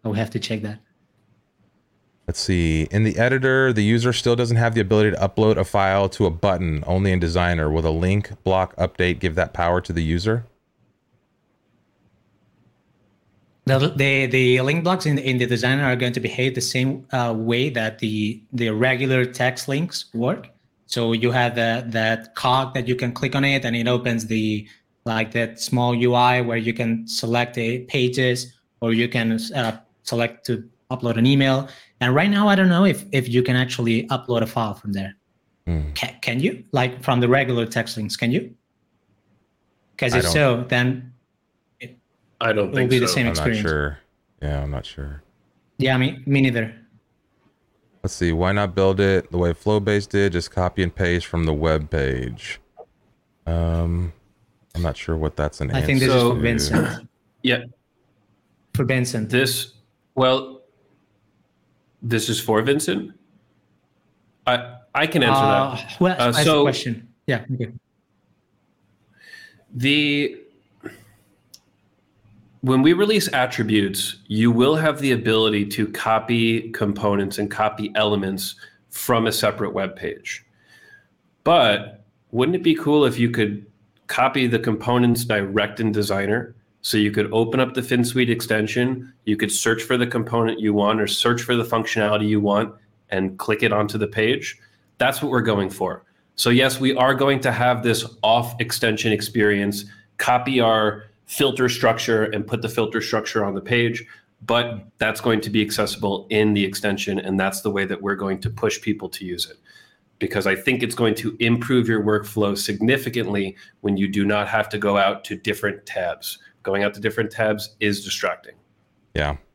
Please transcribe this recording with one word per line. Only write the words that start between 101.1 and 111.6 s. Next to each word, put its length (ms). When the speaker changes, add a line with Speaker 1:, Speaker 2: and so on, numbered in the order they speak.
Speaker 3:
filter 420
structure 560
and 220
put 160
the 60
filter 320
structure 440
on 100
the 60
page, 440
but 360
that's 220
going 220
to 80
be 120
accessible 680
in 240
the 100
extension, 560
and 180
that's 220
the 100
way 140
that 180
we're 140
going 240
to 100
push 300
people 300
to 140
use 240
it, 80
because 280
I 80
think 280
it's 120
going 220
to 240
improve 480